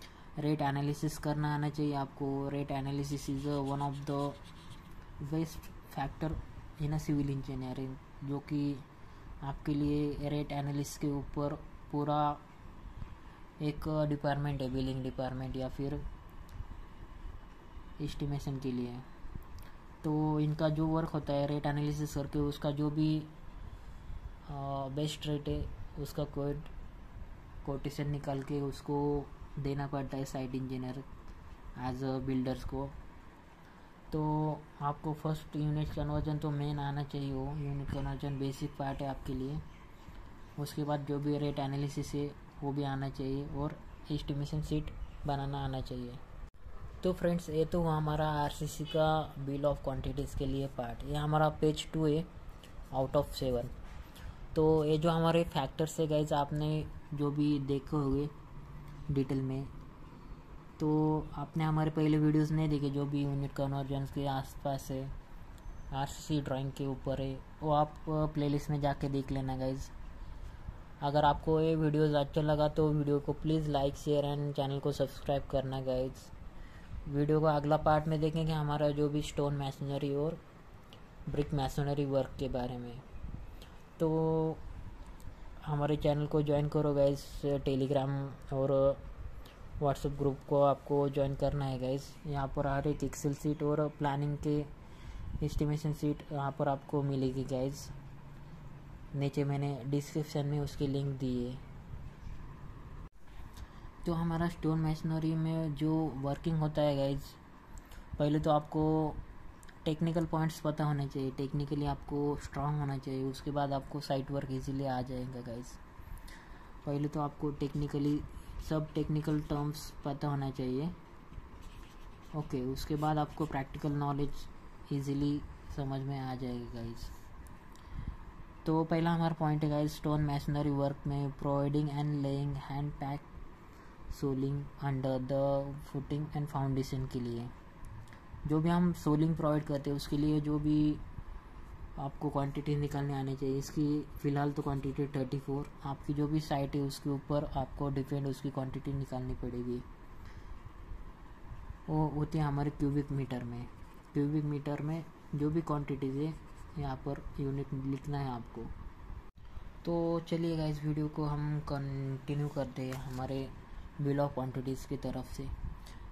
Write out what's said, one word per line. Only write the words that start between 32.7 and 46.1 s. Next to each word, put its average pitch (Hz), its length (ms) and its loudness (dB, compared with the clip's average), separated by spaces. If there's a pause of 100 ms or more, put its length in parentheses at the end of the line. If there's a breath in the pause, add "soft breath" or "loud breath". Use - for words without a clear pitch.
तो 156 100 2 (600)
आपको 147 320 0
first 156 420 -2
unit 151 380 2
conversion 151 440 0
तो 151 120 0
main 147 280 0
आना 143 240 0
चाहिए, 139 300 -4
वो 131 120 -2 (140)
Unit 139 320 -2
कन्वर्जन 139 480 -2
basic 139 400 -2
part 139 240 -2
है 139 60 -2
आपके 135 260 -4
लिए। 135 240 -2 (1000)
उसके 147 260 -2
बाद 143 220 0
जो 143 120 0
भी 147 200 2
rate 143 200 0
analysis 139 560 -2
है 143 160 0 (320)
वो 139 100 0
भी 143 120 0
आना 135 240 0
चाहिए 139 380 -2 (100)
और 151 220 -2 (320)
estimation 147 520 -2
sheet 151 280 0 (360)
बनाना 139 380 0
आना 131 160 -2
चाहिए। 123 380 -6 (840)